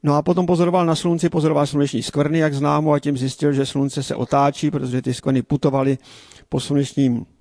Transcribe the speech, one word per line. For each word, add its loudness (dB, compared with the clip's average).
No 2
a 2
potom 2
pozoroval 4
na 2
Slunci, 0
pozoroval 2
sluneční -2
skvrny, 0
jak 2
známo, 0
a 2
tím -2
zjistil, -2
že 0
Slunce -4
se -6
otáčí, 0
protože -4
ty -4
skvrny -2
putovaly 0
po -2
slunečním 0